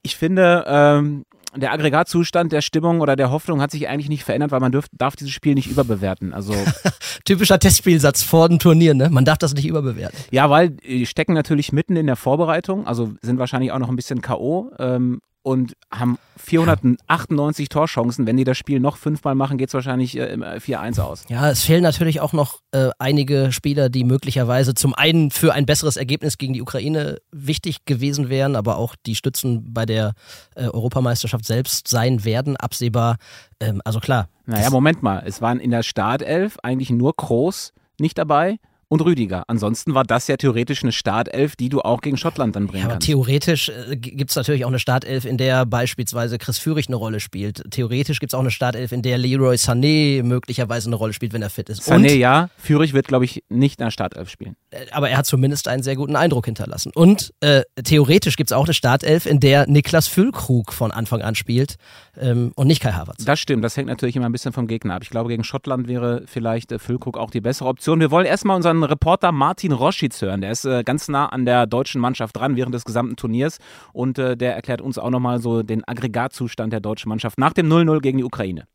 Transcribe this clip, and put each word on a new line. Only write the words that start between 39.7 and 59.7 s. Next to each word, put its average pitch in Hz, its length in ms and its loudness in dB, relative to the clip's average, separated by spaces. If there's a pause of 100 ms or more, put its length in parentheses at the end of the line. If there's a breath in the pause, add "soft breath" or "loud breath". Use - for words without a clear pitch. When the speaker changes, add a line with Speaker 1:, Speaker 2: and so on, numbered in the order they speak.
Speaker 1:
war 131 100 2
das 117 240 0
ja 135 80 0
theoretisch 123 460 -2
eine 120 100 0
Startelf, 113 640 -2
die 123 140 -4
du 139 100 0
auch 120 220 0
gegen 139 160 -4
Schottland 139 380 -2
dann 101 100 -2
bringen 95 140 -6
Speaker 2:
Ja, 95 80 -2
aber 117 80 -2
Speaker 1:
kannst. - 100 -2
Speaker 2:
theoretisch, 143 640 2
äh, 120 260 -10
g-, 117 140 -10
gibt's 135 260 -4
natürlich 127 300 0
auch - 20 -2
eine 127 120 0
Startelf, 127 440 -2
in 120 140 -4
der 131 260 2
beispielsweise 120 720 -4
Chris - 220 -6
Führig 156 300 -2
eine 127 80 -4
Rolle 110 220 -6
spielt. 101 520 -8
Theoretisch 123 500 -2
gibt's 135 140 -8
auch 127 60 -2
eine 127 100 0
Startelf, 123 420 -4
in 123 80 -4
der 123 160 0
Leroy 127 400 2
Sané 139 640 2
möglicherweise 120 680 -2
eine 117 60 -2
Rolle 107 180 -4
spielt, 110 180 -8
wenn 113 80 -6
er 101 80 -6
fit - 220 -10
ist. 104 200 -4
Speaker 1:
Sané 135 40 8
Speaker 2:
Und 139 240 8
Speaker 1:
ja, 135 400 6
Führig 151 340 2
wird, 135 160 2
glaub 131 140 4
ich, 123 260 -4
nicht 135 320 2
in 120 60 -2
der 110 60 -2
Startelf 92 360 -8
spielen. - 280 -16 (120)
Speaker 2:
Äh, - 220 -14
aber 143 180 0
er 127 80 2
hat 135 80 2
zumindest 135 440 0
einen 131 140 -2
sehr 135 140 -4
guten 143 180 -4
Eindruck 139 300 2
hinterlassen. - 500 -8
Und, 185 460 6
äh, 143 220 6 (200)
theoretisch 147 540 4
gibt's 127 160 -2
auch 131 120 4
eine 160 100 0
Startelf, 143 500 2
in 147 160 2
der 139 280 6
Niklas 147 380 4